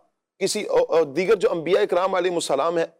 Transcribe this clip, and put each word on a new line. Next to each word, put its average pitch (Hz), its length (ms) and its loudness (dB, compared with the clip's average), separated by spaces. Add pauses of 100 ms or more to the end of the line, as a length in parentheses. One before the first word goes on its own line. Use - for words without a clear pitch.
(380)
کسی 196 240 -4
او-، 170 260 0
او-، 151 280 0
دیگر 190 180 4
جو 190 160 2
انبیاء 175 320 0
اکرام 185 320 0
علیہ 180 160 0
السلام 165 480 -2
ہیں، 165 80 0 (140)